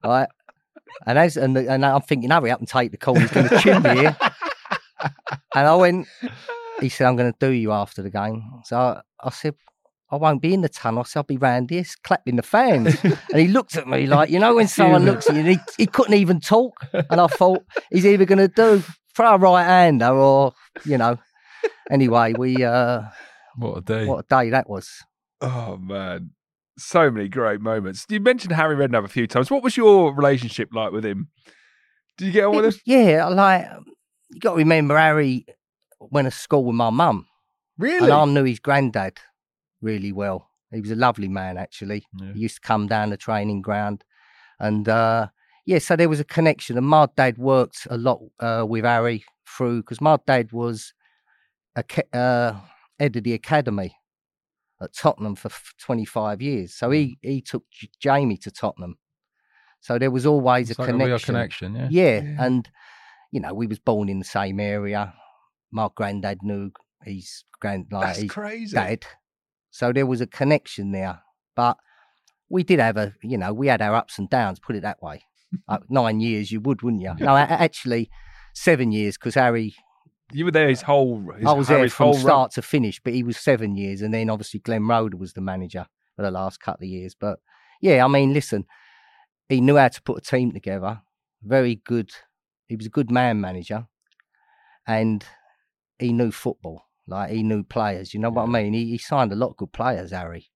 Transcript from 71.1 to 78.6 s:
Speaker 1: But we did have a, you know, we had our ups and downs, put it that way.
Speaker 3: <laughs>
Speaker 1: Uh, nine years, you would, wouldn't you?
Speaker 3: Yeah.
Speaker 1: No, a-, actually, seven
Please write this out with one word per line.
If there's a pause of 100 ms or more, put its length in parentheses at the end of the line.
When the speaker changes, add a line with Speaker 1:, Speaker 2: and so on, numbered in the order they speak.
Speaker 1:
But (720)
we
did
have
a, (100)
you
know,
we
had
our
ups
and
downs,
put
it
that
way.
Speaker 3:
<laughs> (340)
Speaker 1:
Uh, (100)
nine
years,
you
would,
wouldn't
you?
Speaker 3:
Yeah.
Speaker 1:
No,
a-,
actually, (460)
seven